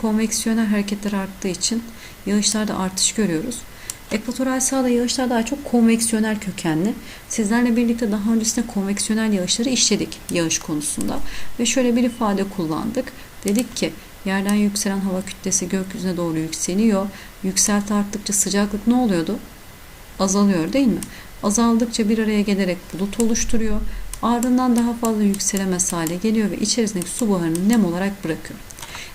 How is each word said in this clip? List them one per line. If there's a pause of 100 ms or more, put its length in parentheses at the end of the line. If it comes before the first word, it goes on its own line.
konveksiyonel
hareketler
arttığı
için (440)
yağışlarda
artış
görüyoruz. (540)
Ekvatoral
sahada
yağışlar
daha
çok
konveksiyonel
kökenli. (340)
Sizlerle
birlikte
daha
öncesinde
konveksiyonel
yağışları
işledik (120)
yağış
konusunda. (420)
Ve
şöyle
bir
ifade
kullandık. (320)
Dedik
ki (320)
yerden
yükselen
hava
kütlesi
gökyüzüne
doğru
yükseliyor. (360)
Yükselti
arttıkça
sıcaklık
ne
oluyordu? (800)
Azalıyor,
değil
mi? (420)
Azaldıkça
bir
araya
gelerek (140)
bulut
oluşturuyor. (420)
Ardından
daha
fazla
yükselemez
hale
geliyor
ve
içerisindeki
su
buharını
nem
olarak
bırakıyor. (560)